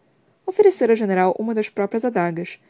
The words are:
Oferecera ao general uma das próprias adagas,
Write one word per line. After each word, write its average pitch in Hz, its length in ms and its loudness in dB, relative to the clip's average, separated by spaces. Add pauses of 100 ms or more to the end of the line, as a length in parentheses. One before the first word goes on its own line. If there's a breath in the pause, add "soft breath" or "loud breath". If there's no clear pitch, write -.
(460)
Oferecera 370 480 2
ao 226 40 4
general 190 420 0
uma 226 140 -4
das 214 160 -4
próprias 208 340 -4
adagas, 175 560 -4 (100)